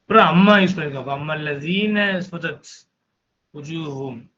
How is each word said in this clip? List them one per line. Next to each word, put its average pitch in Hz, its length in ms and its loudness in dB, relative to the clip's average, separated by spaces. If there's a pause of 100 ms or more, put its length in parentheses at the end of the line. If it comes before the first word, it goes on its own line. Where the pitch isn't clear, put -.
அப்புறம் 214 260 4
அம்மா 190 300 6
யூஸ் 185 200 2
பண்ணிருக்கோம். 139 340 -8
"அம்மல்லதீன 156 1080 -4
ஸ்வதத் - 720 -12 (640)
உஜூஹும்" 143 840 -10